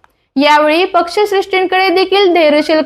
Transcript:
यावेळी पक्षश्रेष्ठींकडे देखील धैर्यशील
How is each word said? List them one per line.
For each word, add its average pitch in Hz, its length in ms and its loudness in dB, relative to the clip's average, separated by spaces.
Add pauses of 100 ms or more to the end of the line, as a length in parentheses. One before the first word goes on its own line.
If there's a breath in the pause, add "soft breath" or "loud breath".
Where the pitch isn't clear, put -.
(360)
यावेळी 302 480 2
पक्षश्रेष्ठींकडे 381 1040 -2
देखील 381 460 0
धैर्यशील 311 520 2